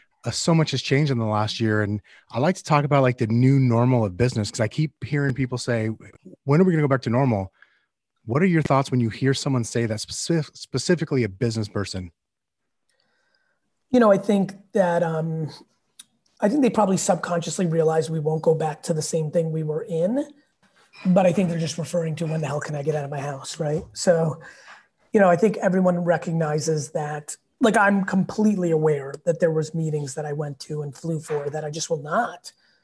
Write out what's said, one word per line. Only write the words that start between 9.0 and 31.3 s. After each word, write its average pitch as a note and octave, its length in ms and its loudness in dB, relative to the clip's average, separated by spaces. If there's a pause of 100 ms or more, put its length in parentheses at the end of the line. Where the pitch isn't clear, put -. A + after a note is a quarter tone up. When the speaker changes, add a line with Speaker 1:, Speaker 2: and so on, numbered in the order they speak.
Speaker 1:
hear C3 260 -2
someone C3 280 -2
say A#2 220 -2
that, G#2+ 140 -4
speci-, - 580 -4
specifically D3 680 -2
a G#2+ 60 -2
business A2 380 -4
person? F#2 440 -8 (1800)
Speaker 2:
You B3+ 80 6
know, G#3+ 120 8
I G3 60 6
think G3 380 0 (180)
that, F3 300 2
um, D#3+ 480 -4 (880)
I - 80 2
think C4+ 140 2
they A#3 80 4
probably G3 260 2
subconsciously F3 720 -2
realize D#3+ 420 0
we D#3+ 100 -4
won't D#3 220 -2
go D#3+ 140 2
back D3+ 280 -4
to E3+ 120 -2
the D#3 80 -4
same D#3 260 -4
thing E3 220 -2
we D#3+ 100 -4
were D3+ 220 -4
in, G3 420 -2 (800)
but F#3 220 4
I F3 60 4
think F#3 160 0
they're E3+ 100 -4
just D#3+ 180 -4
referring D#3+ 380 -4
to, E3 100 -4
"When D#3+ 160 -4
the D3+ 60 -4
hell C#3+ 120 -4
can D3+ 140 -8
I C#3+ 80 -6
get D3+ 140 -2
out D3 100 -4
of C#3 60 -10
my C#3+ 100 -8
house?" C#3 380 -10
Right? D3+ 240 -2 (100)
So, E3 480 2 (720)
you A3 60 6
know, F#3+ 100 8
I F3 60 8
think G3 220 2
everyone F3+ 460 2
recognizes D#3+ 920 -2
that, D3+ 440 -8 (240)
like, A3+ 160 4
I'm G3+ 280 4
completely F#3+ 640 0
aware D3+ 420 0 (120)
that E3 140 0
there E3 120 2
was D#3 240 -2
meetings D3+ 400 -4
that D3+ 100 -6
I D3 80 -6
went D3 280 -8
to D3+ 200 -8
and C#3+ 160 -10
flew E3 220 -4
for D3 320 -6